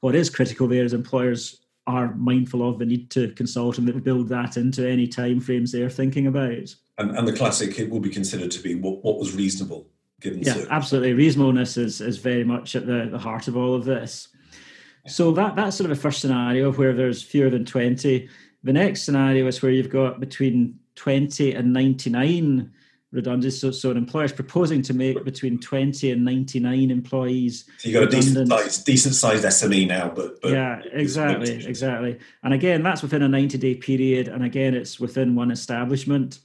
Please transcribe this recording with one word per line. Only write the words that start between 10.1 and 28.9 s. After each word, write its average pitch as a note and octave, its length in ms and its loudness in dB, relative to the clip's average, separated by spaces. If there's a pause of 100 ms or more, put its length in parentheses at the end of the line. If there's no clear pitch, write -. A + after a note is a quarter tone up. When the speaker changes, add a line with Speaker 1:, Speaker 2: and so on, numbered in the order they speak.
Speaker 2:
given F3+ 200 -6
the - 40 -2
Speaker 1:
Yeah, C3 80 2
Speaker 2:
circumstances. - 240 -2
Speaker 1:
absolutely. C3 360 0
Reasonableness C3 640 4
is, A#2 220 -4
is G#2+ 180 -6
very B2 260 -2
much A#2+ 320 -2
at B2 100 -4
the, A#2 240 -2
the A2+ 80 -8
heart A2+ 300 -8
of B2 100 -4
all B2+ 160 0
of A#2+ 120 -2
this. A#2 420 -6 (760)
Speaker 2:
Yeah. - 80 -18
Speaker 1:
So E3+ 200 4
that, F#3+ 240 2
that's G3 220 0
sort F3+ 120 -2
of C#3+ 80 0
a - 20 -6
first C#3+ 220 -2
scenario B2+ 500 2
where C3+ 220 2
there's B2 300 -2
fewer C#3 260 2
than A#2+ 160 -2
twenty. B2+ 640 0 (340)
The C3 100 2
next F#3 280 2
scenario C3+ 460 2
is B2+ 160 -4
where C3 80 4
you've C3 180 2
got C3+ 300 0
between B2 580 0 (160)
twenty C#3 600 0
and B2 200 2
ninety-nine C3 1000 2 (400)
redundancies. B2+ 480 -2
So, C3 120 -2
so C3 180 -2
an E3+ 80 0
employer's C#3+ 340 -2
proposing D#3 520 0
to C3+ 100 -4
make C3 300 0
between C3 360 -4
twenty C#3 520 -2
and A#2+ 140 2
ninety-nine C3 680 0
employees B2 720 -2 (120)
Speaker 2:
So - 120 -8
you've A2+ 100 4
got A2 40 8
a B2 80 4
decent C3 260 6
Speaker 1:
redundant. A#2+ 240 4
Speaker 2:
size, - 220 -4
decent C3 320 4